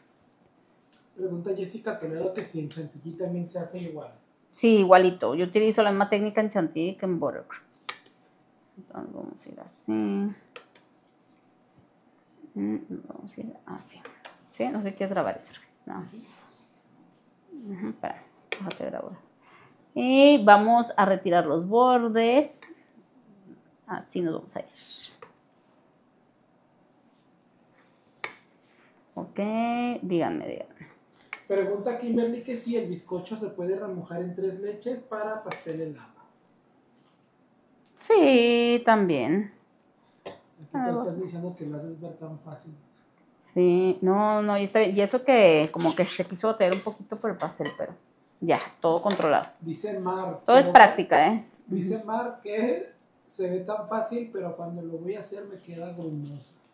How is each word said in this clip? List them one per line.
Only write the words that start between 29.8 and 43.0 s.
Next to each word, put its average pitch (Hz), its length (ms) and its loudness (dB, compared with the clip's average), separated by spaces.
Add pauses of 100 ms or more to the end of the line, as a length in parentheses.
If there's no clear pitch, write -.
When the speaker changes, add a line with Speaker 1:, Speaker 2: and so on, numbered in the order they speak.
Speaker 2:
díganme, 160 440 -2
díganme. - 360 -14 (640)
Speaker 1:
Pregunta 196 500 -2
Kimberly 233 440 -2
que 247 140 -8
si 233 220 -6
el 185 100 -4
bizcocho 180 500 -10
se 208 100 -8
puede 180 280 -6
remojar 175 460 -10
en 180 120 -8
tres 190 260 -6
leches 233 420 -10
para 214 400 -8
pastel 160 400 -12
helado. 147 260 -12 (1900)
Speaker 2:
Sí, 240 880 4
también. 190 680 2 (720)
Speaker 1:
Aquí - 100 -16 (380)
Speaker 2:
Ah, 262 140 -4
Speaker 1:
te 240 60 -2
Speaker 2:
va. 240 100 -4
Speaker 1:
están 180 180 -6
diciendo 175 380 -8
que 156 80 -12
lo 147 100 -10
haces 160 240 -14
ver 160 140 -14
tan 156 240 -14
fácil. 156 340 -20 (800)